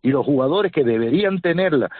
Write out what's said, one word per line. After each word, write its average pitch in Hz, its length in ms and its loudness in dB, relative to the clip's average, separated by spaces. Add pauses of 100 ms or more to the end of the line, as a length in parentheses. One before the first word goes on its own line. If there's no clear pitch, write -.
y 123 60 0
los 135 140 2
jugadores 143 480 0
que 147 120 0
deberían 135 580 0
tenerla, 165 480 0 (100)